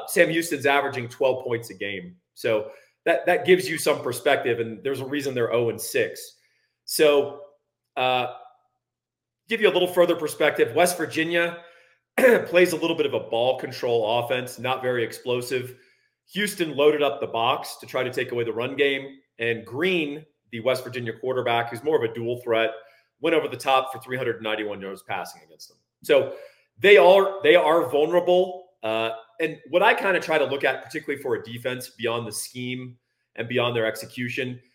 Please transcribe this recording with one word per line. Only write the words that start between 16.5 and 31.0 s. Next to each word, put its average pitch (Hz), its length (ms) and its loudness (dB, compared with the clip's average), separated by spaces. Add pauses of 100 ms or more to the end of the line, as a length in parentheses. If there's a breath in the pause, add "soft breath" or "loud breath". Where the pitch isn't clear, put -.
loaded 143 280 4
up - 180 -2
the 117 60 -6
box 117 500 -2
to - 80 -18
try 127 180 -4
to 123 80 -4
take 123 220 -4
away 120 100 -2
the 113 80 -4
run 123 240 -4
game, 135 440 -2 (200)
and 113 260 -4
Green, 151 600 -4 (260)
the 117 80 -10
West 123 240 0
Virginia 120 300 -8
quarterback, 120 560 -2
who's 120 140 -12
more 156 120 0
of 117 140 0
a - 40 -10
dual 120 300 -6
threat, 113 280 2 (500 loud breath)
went 165 140 2
over 143 120 0
the 123 100 -8
top 131 360 0
for 117 60 -12
three 127 180 -8
hundred 117 240 -4
ninety-one 107 400 -6
yards 95 260 -12
passing 92 380 -8
against - 240 -20
them. - 80 -20 (260)
So 135 300 4 (460 loud breath)
they 202 180 8
are, 190 440 6
they 156 140 6
are 160 340 4
vulnerable. 175 760 2 (180)
Uh, 113 280 -2 (280)
and 156 180 -4 (120)
what 175 120 2
I 226 120 6
kinda 190 260 0
try 160 180 -2
to 143 80 2
look 139 180 -4
at, 135 200 0
particularly 147 380 -8